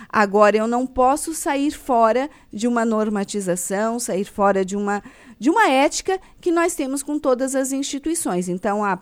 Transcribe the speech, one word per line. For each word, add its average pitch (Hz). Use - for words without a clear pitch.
Agora, 208
eu 220
não 247
posso 262
sair 285
fora 233
de 220
uma 233
normatização, 208
sair 202
fora 196
de 185
uma, 202
de 240
uma 415
ética 302
que 359
nós 339
temos 277
com 294
todas 262
as 262
instituições. 269
Então, 202
a, 190